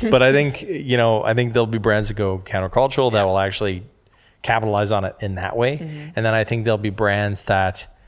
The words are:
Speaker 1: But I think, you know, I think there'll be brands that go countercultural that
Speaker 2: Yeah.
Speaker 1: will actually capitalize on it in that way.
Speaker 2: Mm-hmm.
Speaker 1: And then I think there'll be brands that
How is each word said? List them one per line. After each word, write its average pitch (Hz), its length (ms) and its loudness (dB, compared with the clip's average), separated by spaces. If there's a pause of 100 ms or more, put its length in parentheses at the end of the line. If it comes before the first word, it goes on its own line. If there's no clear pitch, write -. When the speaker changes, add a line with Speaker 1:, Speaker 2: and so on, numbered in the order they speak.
(100)
Speaker 1:
But 127 120 6
I 131 80 8
think, 143 300 2
you 135 380 -2
know, 113 260 2
I 110 80 2
think 120 220 0
there'll 117 120 4
be 113 120 -2
brands 107 300 0
that 107 100 -6
go 95 260 -2
countercultural 123 680 0
that 107 80 2
Speaker 2:
Yeah. 98 40 4
Speaker 1:
will 95 140 2
actually 98 460 -2 (580)
capitalize 107 500 0
on 98 140 0
it - 140 -8
in 98 160 -6
that 95 200 -6
way. 131 220 0
Speaker 2:
Mm-hmm. 151 380 -12
Speaker 1:
And 113 100 0
then 110 80 2
I 110 100 2
think 117 220 -4
there'll 113 100 2
be 104 140 -4
brands 101 540 -2
that 95 420 0 (220)